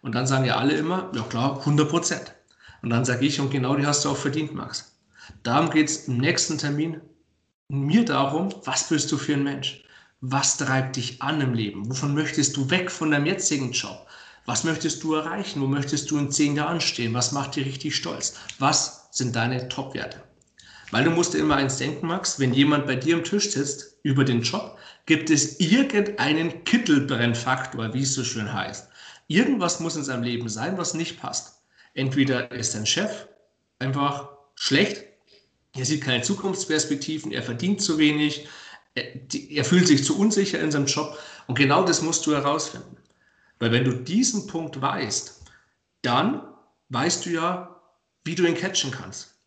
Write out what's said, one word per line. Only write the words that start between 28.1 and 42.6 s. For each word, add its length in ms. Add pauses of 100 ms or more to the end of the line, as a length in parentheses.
so 80
schön 280
heißt. 360 (400)
Irgendwas 520
muss 160
in 80
seinem 200
Leben 260
sein, 300
was 160
nicht 260
passt. 400 (320)
Entweder 580
ist 220
dein 140
Chef 400 (500)
einfach 520 (260)
schlecht, 480 (720)
er 100
sieht 180
keine 200
Zukunftsperspektiven, 1080
er 120
verdient 380
zu 180
wenig, 480 (480)
er, 80 (120)
die, 400
er 100
fühlt 220
sich 160
zu 140
unsicher 420
in 120
seinem 160
Job. 280 (300)
Und 100
genau 280
das 180
musst 240
du 80
herausfinden. 640 (640)